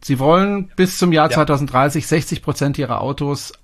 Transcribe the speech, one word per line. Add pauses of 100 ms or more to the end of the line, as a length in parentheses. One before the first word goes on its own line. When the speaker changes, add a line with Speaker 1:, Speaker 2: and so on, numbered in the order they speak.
Speaker 1:
Sie
wollen
bis
zum
Jahr
Speaker 2:
Ja.
Speaker 1:
zweitausenddreißig
sechzig
Prozent
ihrer
Autos (120)